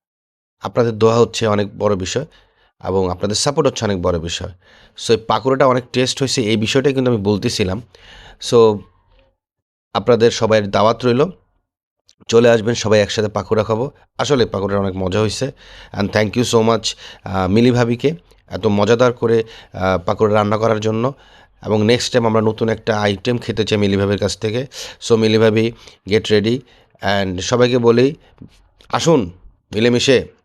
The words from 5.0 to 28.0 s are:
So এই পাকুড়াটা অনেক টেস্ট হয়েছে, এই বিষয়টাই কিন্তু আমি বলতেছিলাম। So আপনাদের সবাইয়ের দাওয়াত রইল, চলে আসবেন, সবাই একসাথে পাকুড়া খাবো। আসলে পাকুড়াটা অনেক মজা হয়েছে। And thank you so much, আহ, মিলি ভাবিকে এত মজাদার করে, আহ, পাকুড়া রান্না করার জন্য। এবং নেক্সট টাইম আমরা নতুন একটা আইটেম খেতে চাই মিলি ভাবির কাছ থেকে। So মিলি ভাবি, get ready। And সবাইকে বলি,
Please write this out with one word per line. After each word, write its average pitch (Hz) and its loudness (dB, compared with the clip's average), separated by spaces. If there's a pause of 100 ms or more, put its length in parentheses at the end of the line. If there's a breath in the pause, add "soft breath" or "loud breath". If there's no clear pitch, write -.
So - -2
এই - 4
পাকুড়াটা 131 0
অনেক 127 2
টেস্ট 127 -2
হয়েছে, 131 -2
এই 110 0
বিষয়টাই 131 0
কিন্তু 131 0
আমি 113 0
বলতেছিলাম। 104 -2 (680 loud breath)
So 113 4 (1160)
আপনাদের 113 2
সবাইয়ের 107 0
দাওয়াত 107 0
রইল, 123 2 (1040)
চলে 117 4
আসবেন, 117 2
সবাই 107 2
একসাথে 104 -2
পাকুড়া 104 -2
খাবো। 113 -4 (280 soft breath)
আসলে 127 0
পাকুড়াটা 101 -2
অনেক 95 -4
মজা 95 -2
হয়েছে। 110 -4 (400 loud breath)
And 101 -4
thank 107 -2
you 117 -2
so 117 2
much, 113 0 (300 loud breath)
আহ, 95 -2
মিলি 117 4
ভাবিকে 120 0 (360)
এত 95 -6
মজাদার 113 2
করে, 117 0 (280 loud breath)
আহ, 95 0
পাকুড়া 104 0
রান্না 104 0
করার 110 0
জন্য। 110 -2 (540 soft breath)
এবং 107 0
নেক্সট 120 0
টাইম 117 0
আমরা 110 2
নতুন 110 -2
একটা 107 -2
আইটেম 104 -2
খেতে 110 -4
চাই 104 -2
মিলি 101 0
ভাবির 98 0
কাছ 98 -4
থেকে। 113 -6 (420 loud breath)
So 117 4
মিলি 110 2
ভাবি, 113 2 (360 loud breath)
get 107 0
ready। 107 2 (440 soft breath)
And 95 -2
সবাইকে 123 0
বলি, 120 4 (760 soft breath)